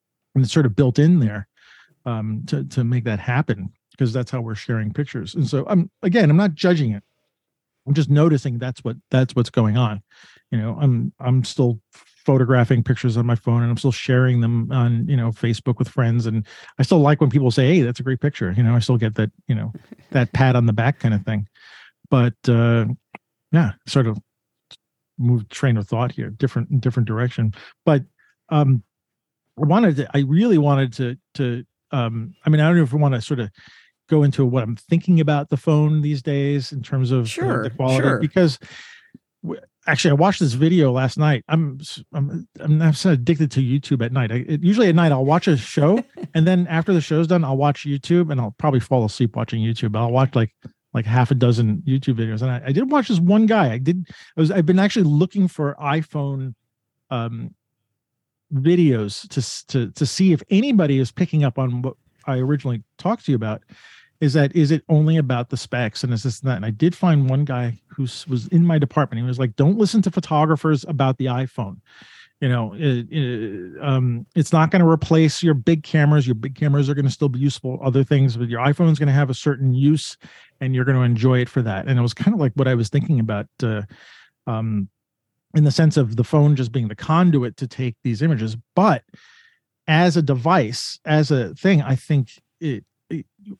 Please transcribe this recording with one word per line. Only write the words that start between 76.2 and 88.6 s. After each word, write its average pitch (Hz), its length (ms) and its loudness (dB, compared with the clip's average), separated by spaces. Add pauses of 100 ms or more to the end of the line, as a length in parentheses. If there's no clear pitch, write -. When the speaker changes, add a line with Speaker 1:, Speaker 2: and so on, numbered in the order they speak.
Speaker 1:
Your 123 80 0
big 123 200 -10
cameras 143 360 0
are 147 40 -2
gonna 139 160 0
still 143 200 -2
be 123 80 -4
useful, 131 440 -4
other 135 220 2
things, 135 320 2
but 117 140 -4
your 117 100 -4
iPhone's 147 380 2
gonna 143 140 0
have 139 180 2
a 127 40 -4
certain 131 380 -2
use 139 460 0 (420)
and 131 140 -2
you're 127 100 0
gonna 127 160 -2
enjoy 123 400 2
it 123 80 -4
for 131 140 -4
that." 98 260 -6
And 131 100 0
it 120 40 2
was 120 100 -2
kinda 220 240 0
like 143 200 -2
what 135 120 0
I 131 60 2
was 117 160 -2
thinking 143 300 0
about, 110 260 -4 (160)
uh, 110 200 -4 (640)
um, 110 420 -4 (640)
in 151 100 4
the 147 60 4
sense 156 260 2
of 113 200 0
the 117 80 0
phone 147 320 2
just 123 160 -4
being 120 160 -2
the 107 60 -10
conduit 151 640 0
to 135 100 -8
take 123 380 -6
these 113 160 -2
images. 113 340 0 (220)